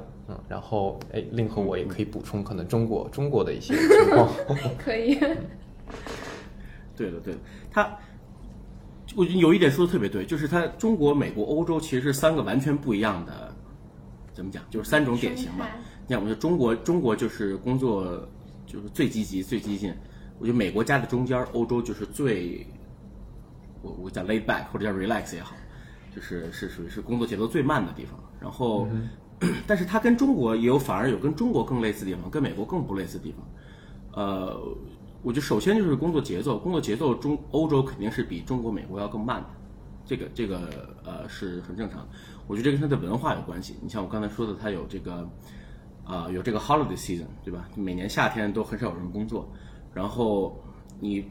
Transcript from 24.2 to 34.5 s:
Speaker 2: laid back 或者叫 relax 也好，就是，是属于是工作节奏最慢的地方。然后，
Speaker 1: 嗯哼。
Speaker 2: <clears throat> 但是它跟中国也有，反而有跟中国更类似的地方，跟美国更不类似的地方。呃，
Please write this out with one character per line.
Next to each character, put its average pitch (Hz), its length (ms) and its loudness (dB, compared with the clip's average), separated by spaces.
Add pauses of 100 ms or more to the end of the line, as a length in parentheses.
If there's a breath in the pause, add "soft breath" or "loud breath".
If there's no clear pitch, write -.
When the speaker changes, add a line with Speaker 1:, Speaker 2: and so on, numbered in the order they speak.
Speaker 2:
laid 107 160 4
back - 300 0
或 117 40 -2
者 98 80 -2
叫 107 60 0
relax 95 440 0
也 85 60 -10
好， - 140 -14 (580 loud breath)
就 104 80 -12
是， 87 300 -6
是 98 160 -8
属 87 160 -10
于 85 60 -10
是 104 120 -8
工 120 160 -2
作 117 80 0
节 113 120 -2
奏 110 100 0
最 143 160 2
慢 131 220 2
的 85 80 -6
地 62 100 -12
方。 - 160 -12 (220)
然 92 100 -10
后， 107 360 0
Speaker 1:
嗯 - 20 -4
哼。 113 200 -2 (300)
Speaker 2:
<clears throat> - 280 0
但 208 100 4
是 175 80 0
它 190 140 2
跟 240 180 6
中 277 160 6
国 117 220 4
也 113 80 2
有， 127 160 8
反 101 180 0
而 123 140 4
有 110 40 2
跟 147 200 0
中 240 160 2
国 135 120 4
更 123 160 0
类 110 140 2
似 - 100 -8
的 95 60 -2
地 90 100 -2
方， 85 80 -6
跟 143 140 0
美 104 120 2
国 98 120 -4
更 175 180 0
不 101 120 -4
类 95 100 -2
似 90 140 -8
的 - 40 -12
地 78 80 -8
方。 - 160 -12 (680 loud breath)
呃， 98 460 -2 (600)